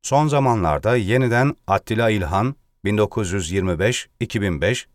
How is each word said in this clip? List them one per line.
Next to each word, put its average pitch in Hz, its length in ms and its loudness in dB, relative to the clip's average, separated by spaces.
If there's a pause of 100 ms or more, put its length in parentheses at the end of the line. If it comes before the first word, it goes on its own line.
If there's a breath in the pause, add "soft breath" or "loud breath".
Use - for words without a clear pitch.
Son 147 260 2
zamanlarda 117 680 2
yeniden 123 600 2 (120)
Attila 110 420 0
İlhan, 101 460 0 (300)
bin 104 120 0
dokuz 104 340 0
yüz 90 200 -4
yirmi 92 280 -2
beş, 113 300 -2 (100)
iki 110 220 -4
bin 85 200 -2
beş 113 340 -2